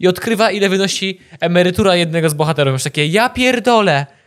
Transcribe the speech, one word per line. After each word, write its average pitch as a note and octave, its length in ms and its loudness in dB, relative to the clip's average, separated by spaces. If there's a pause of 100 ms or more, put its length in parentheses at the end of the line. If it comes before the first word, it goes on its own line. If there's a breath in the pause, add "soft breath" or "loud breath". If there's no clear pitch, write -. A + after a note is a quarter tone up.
i F3+ 80 2
odkrywa, G#3+ 420 0
ile G3 180 -2
wynosi F#3+ 520 -4 (200 loud breath)
emerytura F3 560 2
jednego E3 340 0
z D3+ 40 -2
bohaterów. D3+ 380 0
Już C3 100 -4
takie, D3 240 -2
"Ja G#3 220 0
pierdolę". A#3 760 2 (200 soft breath)